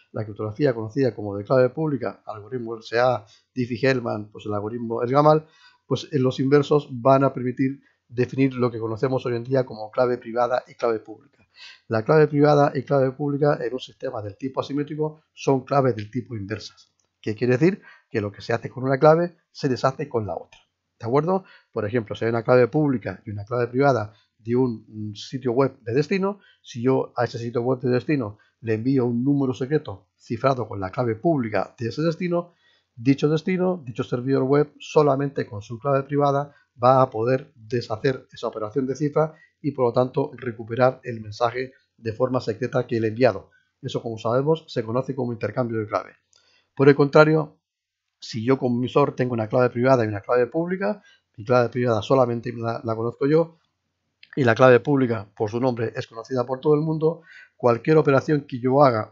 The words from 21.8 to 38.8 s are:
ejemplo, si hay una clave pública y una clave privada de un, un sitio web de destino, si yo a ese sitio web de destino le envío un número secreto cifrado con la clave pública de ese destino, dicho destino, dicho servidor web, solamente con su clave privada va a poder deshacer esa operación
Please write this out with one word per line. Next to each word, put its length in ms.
ejemplo, 280
si 120
hay 40
una 140
clave 240
pública 580
y 40
una 160
clave 220
privada 440
de 200
un, 320
un 260
sitio 380
web 260
de 140
destino, 460
si 220
yo 320
a 80
ese 160
sitio 220
web 180
de 100
destino 480
le 140
envío 320
un 180
número 300
secreto 640
cifrado 500
con 140
la 80
clave 260
pública 640
de 80
ese 140
destino, 500
dicho 360
destino, 560
dicho 180
servidor 400
web, 340
solamente 720
con 140
su 180
clave 240
privada 500
va 180
a 80
poder 460
deshacer 800
esa 140
operación 380